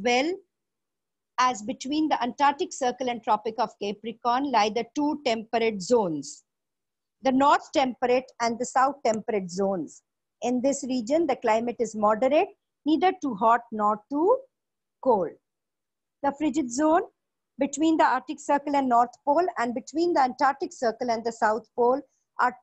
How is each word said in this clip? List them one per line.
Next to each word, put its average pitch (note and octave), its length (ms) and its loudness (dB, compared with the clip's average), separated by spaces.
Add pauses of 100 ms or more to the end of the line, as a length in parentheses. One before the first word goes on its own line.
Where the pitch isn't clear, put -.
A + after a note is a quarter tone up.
well B3+ 260 2 (1040)
as B3 260 0
between C4 440 -4
the C4+ 160 0
Antarctic C#4+ 480 0
Circle B3 380 -4
and A#3+ 140 -6
Tropic A3 340 -2
of A3+ 140 -2 (100)
Capricorn, A#3 680 -4
lie A3 180 4
the A3 160 -4 (100)
two D4 300 -2
temperate A3+ 560 -2
zones, F3 600 -2 (800)
the C4 80 2
North C#4+ 420 4
Temperate B3+ 680 0
and A#3 180 -2
the B3 100 -6
South C4+ 360 0
Temperate G#3+ 480 -2
zones. F#3+ 520 -4 (400)
In B3 180 0
this C4+ 260 -2
region, C4 400 0
the B3+ 100 -2
climate A#3 420 -2
is A3 140 -4
moderate, B3+ 560 2 (360)
neither D#4+ 260 2 (100)
too B3+ 140 -6
hot A#3 260 2 (120)
nor G#3+ 260 0 (100)
too F4 280 2 (680)
cold. G3+ 280 2 (920)
The C#4 140 0
frigid C#4+ 340 -2
zone, D#4 300 2 (560)
between D4+ 400 0
the D#4+ 80 4
Arctic C4 340 -2
Circle C#4+ 380 0
and C4+ 100 0
North A#3+ 220 4 (160)
Pole D4+ 200 2 (120)
and A#3 180 -2
between E4+ 380 -2
the D4+ 80 2
Antarctic C#4 500 0
Circle A#3 400 -4
and A3+ 140 -4
the A#3 80 -4
South A3 420 -2
Pole, B3 240 2 (400)
are B3 240 0